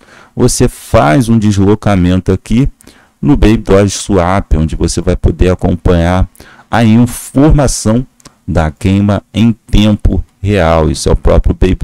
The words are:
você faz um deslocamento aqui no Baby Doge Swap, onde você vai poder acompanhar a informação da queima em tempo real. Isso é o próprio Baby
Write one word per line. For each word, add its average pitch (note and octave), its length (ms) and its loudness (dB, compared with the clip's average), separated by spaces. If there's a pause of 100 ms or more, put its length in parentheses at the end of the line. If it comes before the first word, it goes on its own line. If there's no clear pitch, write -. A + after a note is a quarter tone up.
(360)
você A#2+ 320 0
faz C3 600 0
um A2+ 80 2
deslocamento G2 920 0
aqui A2+ 380 -2 (520)
no C#3+ 160 0
Baby G#2 200 2
Doge G2+ 340 0
Swap, F#2+ 640 -2
onde D#2 220 -2
você E2+ 240 -4
vai F2+ 160 -2
poder F2+ 340 0
acompanhar F2+ 800 -2 (420)
a A#2+ 140 0
informação B2 1200 0 (400)
da D#2+ 240 -2
queima G2 500 -2 (140)
em A2 180 2
tempo G#2 720 0 (160)
real. E2 500 0
Isso - 180 -6
é E2 40 2
o D#2+ 40 2
próprio - 420 0
Baby F#2 260 -2